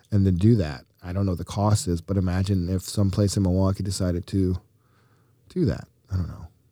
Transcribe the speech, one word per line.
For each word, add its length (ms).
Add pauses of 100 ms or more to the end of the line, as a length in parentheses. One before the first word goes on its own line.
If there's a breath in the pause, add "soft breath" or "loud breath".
(120 soft breath)
And 140
to 60
do 260
that, 280 (180)
I 100
don't 120
know 80
what 60
the 60
cost 420
is, 140
but 160
imagine 520
if 140
some 280
place 260
in 60
Milwaukee 400
decided 440
to 280 (960)
do 160
that. 220 (240)
I 40
don't 120
know. 200 (240)